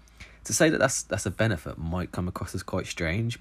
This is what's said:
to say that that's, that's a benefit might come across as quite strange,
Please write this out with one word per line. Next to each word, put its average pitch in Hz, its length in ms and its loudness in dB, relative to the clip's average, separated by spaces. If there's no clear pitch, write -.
to - 80 -4
say 165 160 6
that - 100 2
that's, - 240 4
that's - 240 -4
a 98 40 0
benefit 107 480 0
might 90 340 -4
come 90 160 -2
across - 260 -6
as 92 80 -4
quite - 240 -4
strange, 107 540 -2